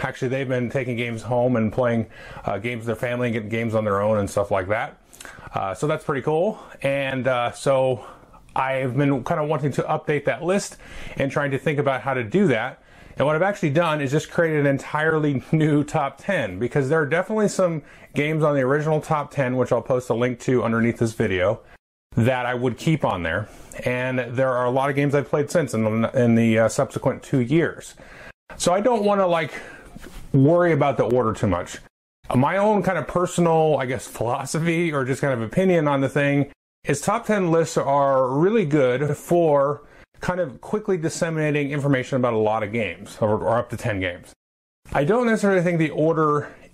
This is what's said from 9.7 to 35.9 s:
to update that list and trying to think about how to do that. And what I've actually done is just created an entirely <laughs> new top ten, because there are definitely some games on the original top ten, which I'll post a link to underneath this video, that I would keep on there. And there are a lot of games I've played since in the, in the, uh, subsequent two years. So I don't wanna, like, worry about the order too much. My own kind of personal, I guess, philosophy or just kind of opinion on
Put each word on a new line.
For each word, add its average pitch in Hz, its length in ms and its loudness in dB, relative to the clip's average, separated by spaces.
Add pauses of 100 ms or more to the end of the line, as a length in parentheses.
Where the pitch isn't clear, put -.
to - 120 -2
update 156 420 -2
that 127 180 -2
list 185 320 -2 (400)
and 139 160 -2
trying 143 200 -2
to 135 60 0
think 143 220 -2
about 131 220 0
how 135 120 -4
to 127 100 -2
do 180 240 2
that. 127 360 0 (320)
And 135 100 0
what 151 100 2
I've 156 60 -2
actually 190 300 0
done 151 280 2
is 135 120 -2
just 151 200 0
created 160 300 2
an 143 40 2
entirely 151 840 0
<laughs> - 40 -20
new 151 320 4
top 147 380 -4
ten, 107 380 -4
because 131 300 0
there 160 120 2
are 156 40 0
definitely 190 420 0
some 165 360 0 (320)
games 151 280 0
on 147 120 2
the 139 60 2
original 151 380 2
top 147 320 -2
ten, 127 240 -2
which 127 160 0
I'll 120 100 4
post 127 280 -2
a 123 40 0
link 123 280 0
to 127 220 2
underneath 113 340 2
this 113 160 0
video, 98 480 0 (540)
that 123 300 2
I 123 80 -2
would 123 240 -2
keep 160 280 0
on 101 160 -2
there. 85 260 -2 (380)
And 127 340 -2
there 127 300 -2
are 123 160 0
a 120 60 2
lot 135 180 2
of 143 60 -2
games 143 180 2
I've 143 160 0
played 147 220 0
since 156 220 0
in 113 100 0
the, 110 360 0
in 120 160 6
the, 113 240 4
uh, 113 100 4
subsequent - 520 -2
two 131 200 0
years. 127 520 -2 (600)
So - 180 0
I 190 60 2
don't 226 240 2
wanna, 202 240 2
like, 165 240 0 (840)
worry 165 380 6
about 143 260 2
the 131 60 2
order 110 300 2
too 107 140 -2
much. 90 300 -2 (560)
My 143 240 2
own 202 260 2
kind 185 140 -2
of 143 100 -6
personal, 165 680 2
I 131 80 -4
guess, 123 220 -6
philosophy 156 840 -2
or 139 100 0
just 127 180 -2
kind 139 120 0
of 117 80 -2
opinion 170 460 2
on 143 120 2